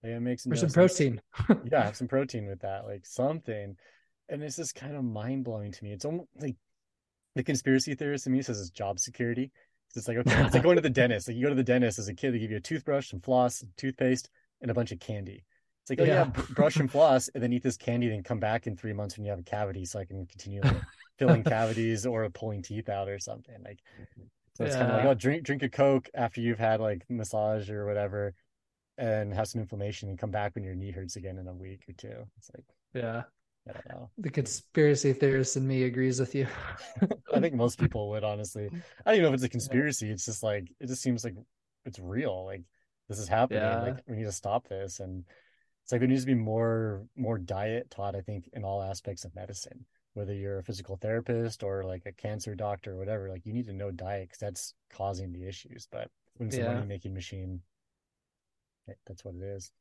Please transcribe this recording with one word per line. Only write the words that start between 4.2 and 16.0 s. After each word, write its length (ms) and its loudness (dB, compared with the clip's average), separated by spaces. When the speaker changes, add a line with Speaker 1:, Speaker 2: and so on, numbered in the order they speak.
Speaker 1:
And 140 -6
it's 120 -8
just 200 -8
kind 200 -10
of 80 -4
mind 400 -4
blowing 280 -6
to 120 -14
me. 80 -8
It's 140 -10
almost 240 -6
like 160 -6
the 80 -2
conspiracy 540 2
theorist 320 -4
in 60 2
me 100 2
says 180 -4
it's 80 -8
job 300 -4
security. 480 -2
'Cause 80 -10
it's 100 -6
like, 100 0
okay, 280 6
it's 80 2
like 80 8
going 140 8
to 60 8
the 80 4
Speaker 2:
<laughs> 120 6
Speaker 1:
dentist. 260 4
Like, 100 -4
you 60 0
go 60 4
to 60 2
the 80 4
dentist 340 4
as 120 -6
a 40 -6
kid, 220 0
they 40 0
give 120 -4
you 60 -2
a 40 -4
toothbrush, 480 -2
some 120 -10
floss, 380 4
some 180 -16
toothpaste, 520 2
and 80 -4
a 60 2
bunch 160 0
of 80 -8
candy. 440 -8
It's 80 -18
like, 100 0
"Oh, 40 10